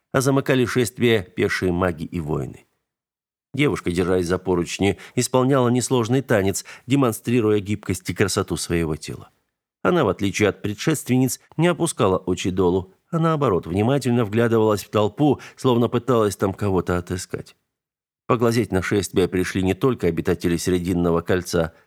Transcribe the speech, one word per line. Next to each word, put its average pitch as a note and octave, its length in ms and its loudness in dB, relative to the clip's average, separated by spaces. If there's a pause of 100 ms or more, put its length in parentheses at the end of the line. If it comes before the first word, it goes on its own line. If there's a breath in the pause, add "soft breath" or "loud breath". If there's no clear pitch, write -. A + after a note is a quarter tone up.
(120)
а C3+ 80 2
замыкали C3+ 440 2
шествие A2+ 580 0
пешие F#2+ 500 -2
маги F2 320 -2
и - 160 -6
воины. D2 460 -6 (880)
Девушка, B2 360 -2
держась F2+ 360 0
за F2+ 120 0
поручни, F#2 600 -2 (160 loud breath)
исполняла B2+ 540 2
несложный B2 540 0
танец, G2 420 0 (220 loud breath)
демонстрируя A#2 760 2
гибкость G2 500 -6
и F2 40 -6
красоту F#2 420 0
своего E2 400 -2
тела. - 340 -14 (520)
Она, F3+ 220 2
в G#2 40 2
отличие G2 420 0
от - 100 -6
предшественниц, B2+ 800 -2 (160 soft breath)
не E3+ 120 2
опускала C#3 500 0
очи F#2 320 -4
долу, F#2 420 0 (180)
а E3 80 -2
наоборот, C#3+ 480 0
внимательно A#2+ 580 0
вглядывалась A2 600 2
в - 60 -20
толпу, A2+ 500 2 (160 loud breath)
словно A#2+ 320 2
пыталась A#2 480 0
там G2 160 -2
кого-то F#2 460 -2
отыскать. - 580 -10 (720)
Поглазеть A#2 440 0
на F#2 120 0
шествие F#2+ 460 0
пришли F#2 340 -2
не F#2 100 2
только A2+ 360 0
обитатели E2+ 500 0
Срединного F2 640 0
кольца, F2 500 -2 (140 soft breath)